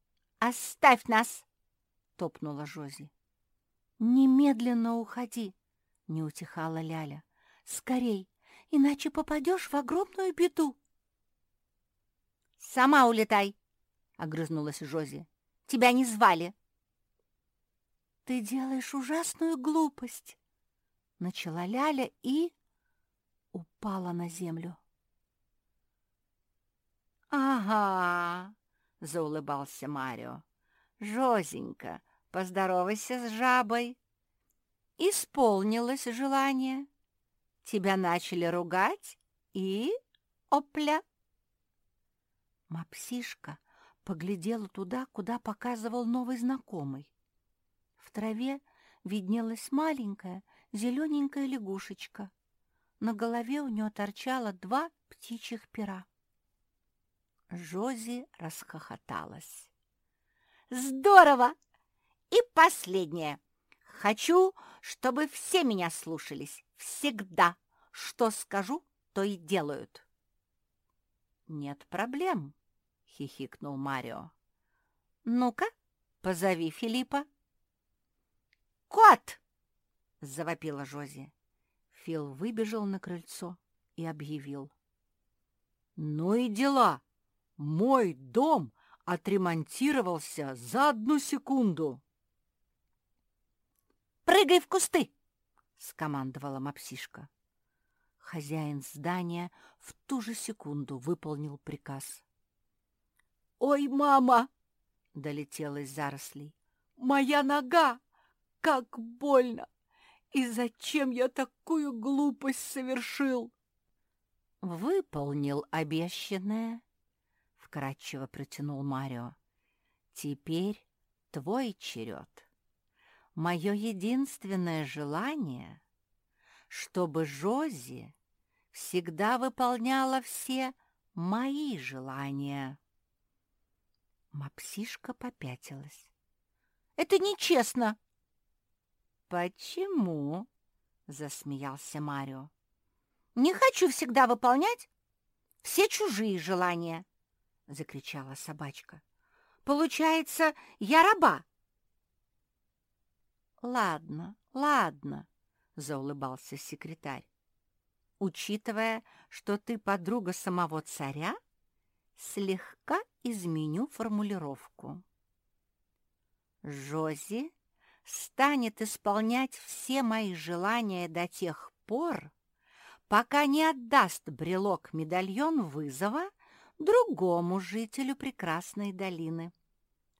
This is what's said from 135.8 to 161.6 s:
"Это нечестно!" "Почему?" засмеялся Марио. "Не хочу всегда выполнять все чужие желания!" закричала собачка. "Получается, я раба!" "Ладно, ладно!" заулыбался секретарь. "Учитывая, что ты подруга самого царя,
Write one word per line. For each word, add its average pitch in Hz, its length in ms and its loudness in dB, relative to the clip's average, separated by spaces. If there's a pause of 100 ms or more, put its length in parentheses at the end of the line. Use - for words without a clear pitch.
"Это 339 220 4
нечестно!" 254 800 2 (1300)
"Почему?" 180 1200 -2 (580)
засмеялся 143 920 -10
Марио. 139 500 -8 (880)
"Не 294 180 6
хочу 440 360 4
всегда 254 360 4
выполнять 262 640 2 (720)
все - 260 4
чужие 214 500 -2
желания!" 170 640 -2 (640)
закричала 139 640 -12
собачка. 147 680 -14 (640)
"Получается, 311 880 2 (280)
я 285 240 8
раба!" 330 400 6 (2250)
"Ладно, 180 760 -2 (160)
ладно!" 165 760 0 (500)
заулыбался 139 800 -8
секретарь. 147 720 -12 (920)
"Учитывая, 214 840 -4 (260)
что - 300 -4
ты 233 200 -6
подруга 196 540 -2
самого 175 500 -4
царя, 147 520 -6 (840)